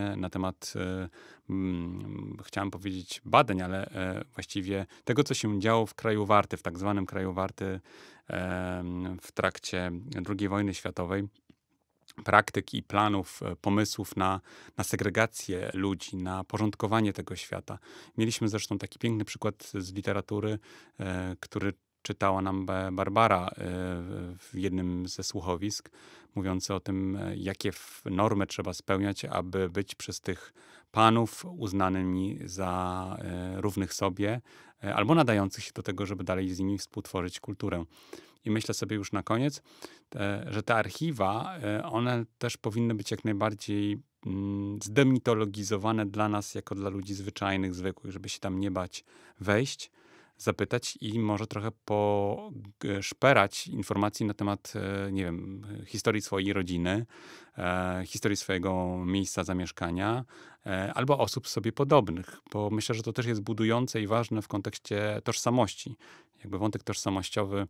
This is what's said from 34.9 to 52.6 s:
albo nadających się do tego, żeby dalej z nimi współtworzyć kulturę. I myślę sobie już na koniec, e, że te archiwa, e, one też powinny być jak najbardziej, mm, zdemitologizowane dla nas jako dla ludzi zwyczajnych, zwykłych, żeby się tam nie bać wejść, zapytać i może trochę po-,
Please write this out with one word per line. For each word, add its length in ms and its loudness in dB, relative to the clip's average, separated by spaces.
albo 200 6
nadających 500 4
się 100 -12
do 80 -6
tego, 240 -2
żeby 180 -6
dalej 300 0
z 40 -4
nimi 200 0
współtworzyć 640 -6
kulturę. 440 -4
I 60 0
myślę 240 0
sobie 220 -2
już 160 -4
na 100 -2
koniec, 400 0
e, 360 -2
że 120 -2
te 120 4
archiwa, 800 0
e, 280 -2
one 400 2
też 180 -2
powinny 380 2
być 160 -4
jak 140 -4
najbardziej, 720 0
mm, 560 -2
zdemitologizowane 1200 4
dla 220 0
nas 260 -2
jako 200 -6
dla 160 -4
ludzi 240 -4
zwyczajnych, 600 -2
zwykłych, 380 -6
żeby 160 -10
się 100 -8
tam 220 -2
nie 100 0
bać 340 -4
wejść, 500 2
zapytać 600 0
i 180 -2
może 280 0
trochę 240 -4
po-, 640 2